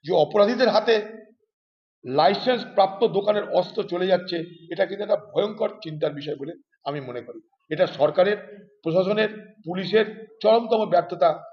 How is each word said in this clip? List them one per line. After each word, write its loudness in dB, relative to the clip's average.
যে -4
অপরাধীদের 4
হাতে 4
লাইসেন্স 2
প্রাপ্ত 2
দোকানের 0
অস্ত্র -2
চলে -2
যাচ্ছে, -2
এটা -2
কিন্তু -8
একটা 0
ভয়ঙ্কর -4
চিন্তার -6
বিষয় -8
বলে -10
আমি -6
মনে -10
করি। -18
এটা 2
সরকারের, 2
প্রশাসনের, 0
পুলিশের 0
চরমতম 2
ব্যর্থতা 2